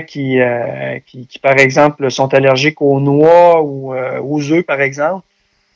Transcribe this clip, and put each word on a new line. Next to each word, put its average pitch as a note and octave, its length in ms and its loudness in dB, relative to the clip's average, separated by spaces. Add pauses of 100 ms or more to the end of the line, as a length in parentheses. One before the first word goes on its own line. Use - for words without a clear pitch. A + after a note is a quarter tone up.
qui, C3 340 -2
euh, B2+ 640 -4
qui, B2+ 220 -20
qui, - 140 -20
par C#3 180 0
exemple, C#3 540 2
sont C3+ 200 -2
allergiques C3+ 480 0
aux C#3 200 2
noix D#3+ 600 4
ou, C3+ 320 -8
euh, C3 280 -8
aux C#3+ 320 -4
œufs, E3+ 120 0
par C#3 160 -4
exemple, D3 460 -4 (500)